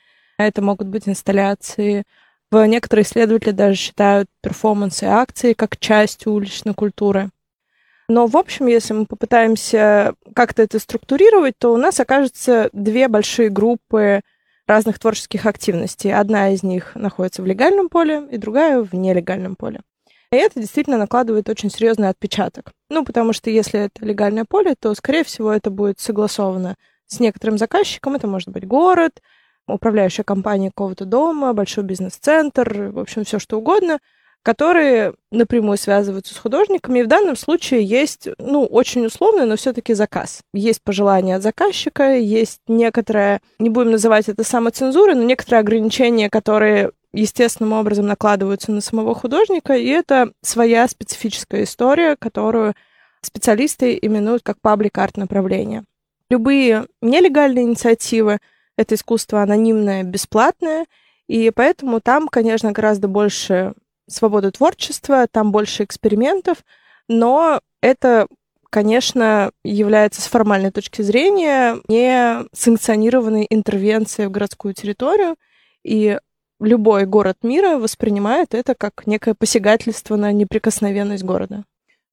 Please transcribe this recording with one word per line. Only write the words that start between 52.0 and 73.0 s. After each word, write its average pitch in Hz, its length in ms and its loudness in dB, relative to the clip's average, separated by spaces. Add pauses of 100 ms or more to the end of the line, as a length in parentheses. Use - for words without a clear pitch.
которую 220 580 -2 (480)
специалисты 240 800 0
именуют 214 400 -2
как - 180 -8
паблик-арт 208 560 0
направление. 196 680 -4 (440)
Любые 247 560 2 (160)
нелегальные 277 640 4
инициативы — 226 760 0 (360)
это 220 200 -2
искусство 220 440 -2
анонимное, 208 640 0
бесплатное, 294 840 -2 (420)
и 226 260 2
поэтому 262 460 0
там, 294 260 0
конечно, 226 460 0
гораздо 208 340 0
больше 196 640 -2 (360)
свободы 202 420 0
творчества, 269 800 0
там 214 220 0
больше 208 320 -2
экспериментов, 262 720 -2 (500)
но 254 540 2 (200)
это, 240 460 2 (440)
конечно, 214 840 0 (100)
является 208 600 2
с - 40 -10
формальной 202 460 0
точки - 300 -8
зрения 269 720 2 (100)
не 240 640 2
санкционированной 220 960 2